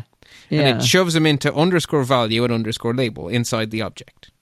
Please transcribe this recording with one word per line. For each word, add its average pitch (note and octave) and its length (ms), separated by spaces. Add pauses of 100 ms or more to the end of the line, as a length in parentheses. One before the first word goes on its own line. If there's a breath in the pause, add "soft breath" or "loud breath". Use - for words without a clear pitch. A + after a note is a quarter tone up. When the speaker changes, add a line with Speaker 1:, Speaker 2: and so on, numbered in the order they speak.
(500 loud breath)
Speaker 1:
And D3+ 120
Speaker 2:
Yeah. C3 160
Speaker 1:
it A#2+ 60
shoves E3+ 300
them D#3+ 120
into D3 280
underscore D#3+ 500
value A#2+ 420
and A#2 80
underscore A2+ 400
label A#2+ 340
inside A2+ 440
the A2 100
object. - 500 (100)